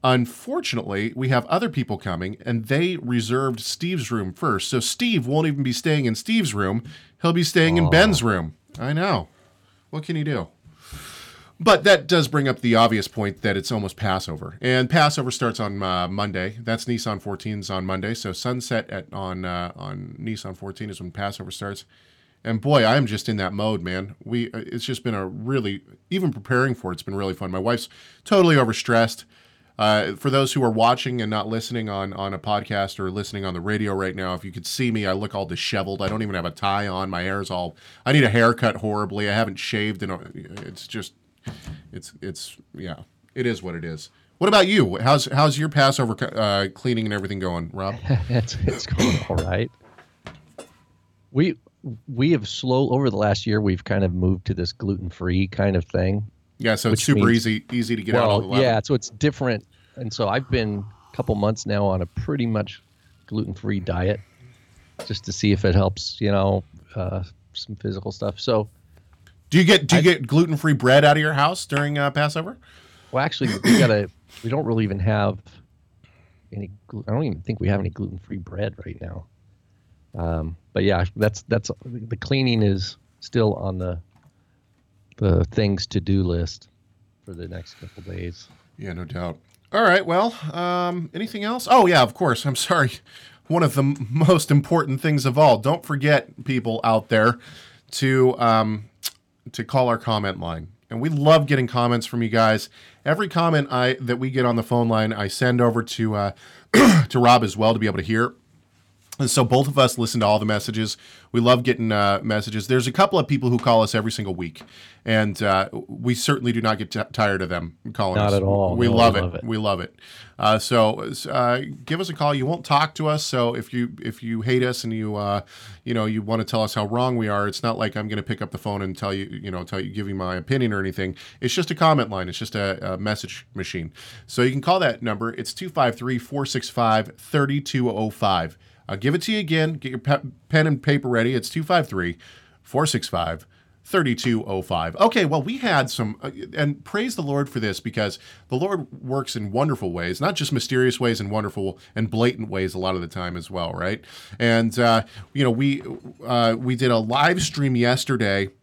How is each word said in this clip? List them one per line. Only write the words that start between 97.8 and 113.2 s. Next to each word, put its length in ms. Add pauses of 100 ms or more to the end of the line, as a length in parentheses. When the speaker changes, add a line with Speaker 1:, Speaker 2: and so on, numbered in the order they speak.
Speaker 1:
to, 480
um, 500 (640)
to 120
call 240
our 100
comment 420
line. 300 (200)
And 120
we 80
love 380
getting 200
comments 380
from 160
you 80
guys. 400 (360)
Every 220
comment 440
I, 280
that 180
we 120
get 160
on 100
the 80
phone 240
line, 260
I 140
send 340
over 220
to, 320
uh, 160 (420)
<clears throat> 360
to 100
Rob 240
as 140
well 160
to 60
be 80
able 100
to 60
hear. 320 (840)
And 120
so 120
both 240
of 120
us 180
listen 220
to 80
all 100
the 80
messages. 500 (360)
We 100
love 220
getting, 280
uh, 300
messages. 460
There's 180
a 60
couple 260
of 100